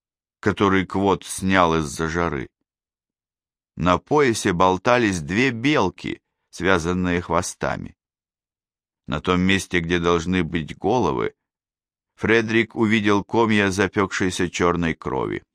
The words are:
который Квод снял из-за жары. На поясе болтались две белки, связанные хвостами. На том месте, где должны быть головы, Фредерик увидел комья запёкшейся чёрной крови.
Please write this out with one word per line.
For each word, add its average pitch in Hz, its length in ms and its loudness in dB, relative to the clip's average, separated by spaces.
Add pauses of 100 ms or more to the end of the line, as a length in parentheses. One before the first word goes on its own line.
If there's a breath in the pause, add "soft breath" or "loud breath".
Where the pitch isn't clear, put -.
(400)
который 95 440 2
Квод 95 400 0
снял 92 520 2
из-за 78 320 -4
жары. 78 420 -4 (1300)
На 87 220 2
поясе 120 540 0
болтались 92 680 2
две 98 300 0
белки, 120 720 -2 (300)
связанные 90 720 0
хвостами. 71 760 -6 (1080)
На 69 140 -6
том 90 200 0
месте, 92 400 0
где 85 180 0
должны 87 460 0
быть 78 320 -6
головы, 85 580 -2 (840)
Фредерик 113 600 0
увидел 104 480 2
комья 107 460 0
запёкшейся 95 800 -2
чёрной 85 460 0
крови. 57 480 -6 (120)